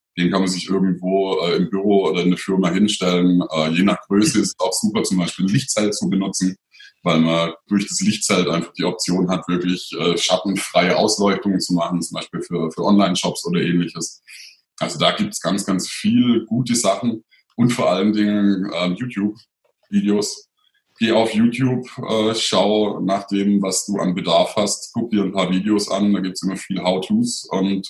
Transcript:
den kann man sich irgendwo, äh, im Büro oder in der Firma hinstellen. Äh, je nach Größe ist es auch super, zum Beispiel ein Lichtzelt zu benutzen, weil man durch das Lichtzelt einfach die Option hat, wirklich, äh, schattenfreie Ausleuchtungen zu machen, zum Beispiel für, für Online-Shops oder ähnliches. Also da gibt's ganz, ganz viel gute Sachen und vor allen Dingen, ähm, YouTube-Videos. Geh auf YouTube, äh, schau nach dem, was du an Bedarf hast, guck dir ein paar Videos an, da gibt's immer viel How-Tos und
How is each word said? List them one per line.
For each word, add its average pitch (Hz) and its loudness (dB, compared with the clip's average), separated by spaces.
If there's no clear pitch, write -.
den 87 2
kann 95 2
man 95 0
sich 92 -6
irgendwo, 95 0
äh, 87 0
im 87 0
Büro 98 2
oder 87 0
in 90 4
der 90 0
Firma 92 0
hinstellen. 90 2
Äh, 80 0
je 82 2
nach 104 2
Größe 101 2
ist - 0
es - -10
auch - -2
super, 104 -2
zum 92 0
Beispiel 90 -2
ein 95 0
Lichtzelt 107 0
zu - -4
benutzen, 95 -2
weil 82 2
man 82 2
durch 101 0
das 87 -6
Lichtzelt 95 0
einfach 82 -4
die - -4
Option 90 -2
hat, 92 -4
wirklich, 90 -2
äh, 87 0
schattenfreie 90 0
Ausleuchtungen 98 2
zu - -2
machen, 85 0
zum 85 -8
Beispiel 82 -8
für, 80 -4
für 87 -6
Online-Shops 92 2
oder 87 0
ähnliches. 85 -2
Also 87 -6
da 127 4
gibt's - -4
ganz, 98 -2
ganz 92 -2
viel 117 2
gute 117 -2
Sachen - -2
und 120 2
vor - 0
allen 101 2
Dingen, 101 2
ähm, 90 0
YouTube-Videos. 104 -4
Geh 113 2
auf 110 2
YouTube, 123 0
äh, 110 0
schau 104 2
nach 95 -2
dem, 98 2
was 92 -2
du 101 -4
an 90 0
Bedarf 87 2
hast, - -2
guck - -4
dir 101 2
ein 92 -4
paar 92 0
Videos 101 0
an, 101 2
da 92 2
gibt's 92 -6
immer 92 -2
viel - -6
How-Tos 104 0
und 95 -2